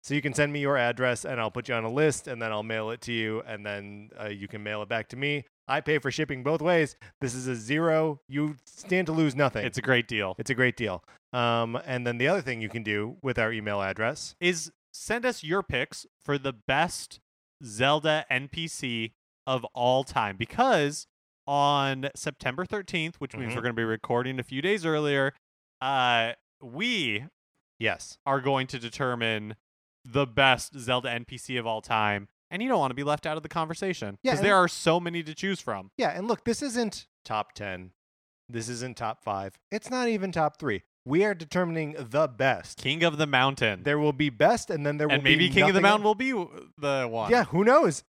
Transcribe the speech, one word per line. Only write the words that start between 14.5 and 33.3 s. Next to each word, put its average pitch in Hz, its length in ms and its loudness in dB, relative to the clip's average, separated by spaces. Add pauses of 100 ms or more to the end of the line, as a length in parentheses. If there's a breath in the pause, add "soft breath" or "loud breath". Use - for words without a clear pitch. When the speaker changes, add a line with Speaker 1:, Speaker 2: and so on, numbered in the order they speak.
Speaker 2:
send 233 340 -6
us 247 180 -2
your 170 200 -2
picks - 420 -4 (140)
for 143 180 -2
the 135 160 -4
best 139 680 -2 (440)
Zelda 143 680 2
N 135 200 -2
P 165 180 -8
C 117 460 -6 (320)
of 131 280 0
all 127 300 2
time, 104 340 -2
because 156 680 0 (400)
on 139 680 0
September 139 500 -4
thirteenth, 180 540 -6
which 135 140 -10
means 131 160 -6
Speaker 1:
Mm-hmm. 120 80 -6
Speaker 2:
we're 113 40 -4
gonna 120 120 0
be 113 100 0
recording 123 560 0
a 120 40 -6
few 135 180 -6
days 185 240 0
earlier, 143 480 2 (480)
uh, 123 520 2 (280)
we 139 640 -2 (520)
Speaker 1:
Yes. - 480 -4
Speaker 2:
are 135 140 2
going 131 280 0
to 131 120 -8
determine 113 800 -4 (480)
the 131 200 0
best 131 540 2
Zelda 123 320 -2
N 120 140 -6
P 127 120 -16
C 127 200 -6
of 113 100 -4
all 110 140 -4
time, 104 480 0 (200)
and 190 140 -6
you 262 60 -2
don't 226 100 2
wanna 131 140 0
be 139 100 -6
left 147 220 -2
out 156 100 -4